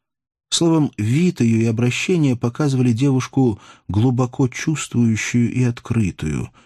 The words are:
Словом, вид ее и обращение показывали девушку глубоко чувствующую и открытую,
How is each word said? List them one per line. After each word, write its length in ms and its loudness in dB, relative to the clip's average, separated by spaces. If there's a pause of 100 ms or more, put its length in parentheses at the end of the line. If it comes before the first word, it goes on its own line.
(500)
Словом, 480 2
вид 440 0
ее 200 2
и 40 2
обращение 680 0
показывали 560 0
девушку 680 0 (280)
глубоко 600 0
чувствующую 1040 -2
и 100 0
открытую, 840 -4 (160)